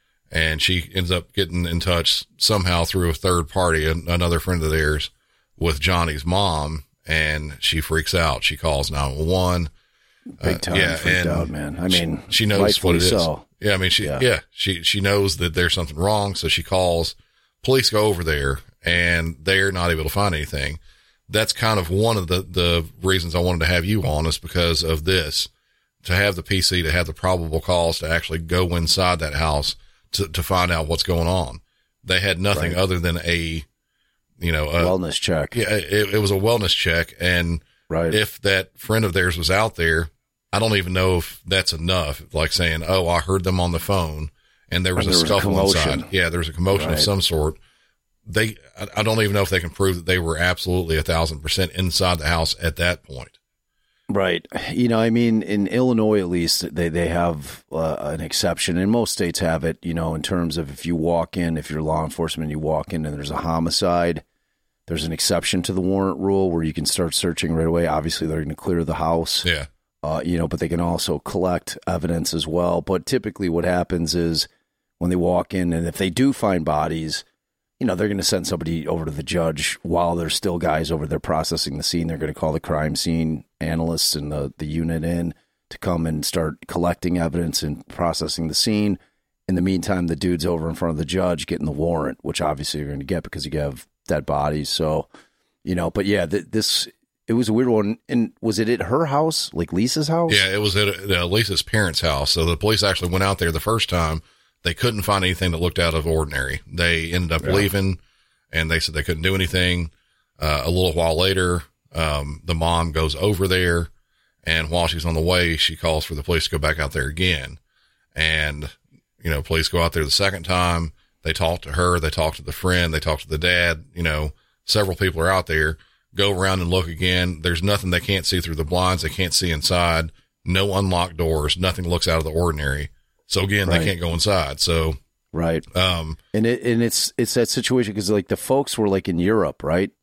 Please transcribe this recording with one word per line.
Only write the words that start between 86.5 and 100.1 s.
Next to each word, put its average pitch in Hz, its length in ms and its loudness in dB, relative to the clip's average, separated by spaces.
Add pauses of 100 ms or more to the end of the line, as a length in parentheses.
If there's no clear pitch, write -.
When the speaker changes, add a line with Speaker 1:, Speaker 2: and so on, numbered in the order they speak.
Speaker 2:
collecting 87 500 0
evidence 82 460 -2
and 76 240 -6
processing 82 600 -2
the 78 60 -4
scene. 104 460 0 (480)
In 92 80 0
the 87 60 2
meantime, 92 440 0
the 82 100 0
dude's 87 300 -2
over 82 240 0
in 78 60 -4
front 82 160 -2
of 76 60 -2
the 80 80 -2
judge 87 420 -2
getting 78 180 -4
the 76 60 -2
warrant, 73 500 -2
which 71 200 -4
obviously 76 400 -2
you're 71 100 -6
gonna 69 120 -6
get 85 200 -2
because - 240 -10
you 76 120 -4
have 71 280 -6 (200)
dead 76 180 -2
bodies. 73 440 0
So, 78 380 0 (560)
you 92 100 -2
know, 82 160 0
but 98 160 -2
yeah, 98 220 2
th-, 92 240 -2
this, - 360 0 (400)
it 113 60 0
was 117 160 2
a 107 40 2
weird 123 160 4
one. 107 280 2 (100)
And 120 320 0
was 107 200 0
it 110 100 2
at 104 140 0
her 139 240 2
house, 151 440 0
like 85 220 -2
Lisa's 131 340 2
house? 165 240 2